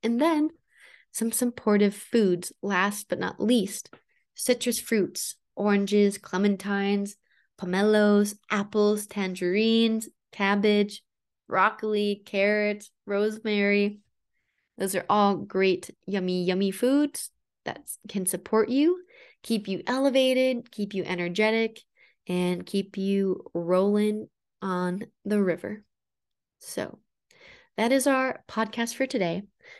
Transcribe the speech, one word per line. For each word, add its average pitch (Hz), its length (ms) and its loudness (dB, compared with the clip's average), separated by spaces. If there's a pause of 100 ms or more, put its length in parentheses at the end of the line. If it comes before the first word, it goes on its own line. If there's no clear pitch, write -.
And 233 180 0
then 311 300 2 (640)
some 226 200 -2
supportive 208 640 2
foods, 185 560 0 (120)
last 202 460 -2
but 175 100 -2
not - 200 -6
least, 214 540 0 (400)
citrus 240 460 -2
fruits, - 560 -4 (200)
oranges, 202 640 2
clementines, 202 960 -2 (500)
pomelos, 208 720 4 (140)
apples, 208 560 0
tangerines, 214 1040 0 (220)
cabbage, 208 720 0 (440)
broccoli, 208 760 0
carrots, 208 640 0 (160)
rosemary. 208 920 0 (800)
Those 190 160 -4
are 180 120 -4
all 202 280 4
great, 190 560 -2 (160)
yummy, 185 360 -2
yummy 185 280 0
foods 277 580 0 (360)
that - 220 -12 (200)
can 196 180 -4
support 202 440 -2
you, 320 340 2 (400)
keep 214 240 -4
you 190 180 -6
elevated, 262 840 2
keep 202 240 -6
you 190 80 -4
energetic, 214 800 -2 (440)
and 180 400 -2
keep 196 320 -4
you 196 560 0
rolling 202 760 0 (340)
on 180 440 -4 (180)
the 208 180 0
river. 190 420 -2 (760)
So - 400 -10 (800)
that 233 160 2
is 269 120 2
our 262 440 0
podcast 220 460 -4
for 262 100 -2
today. 190 380 -2 (360)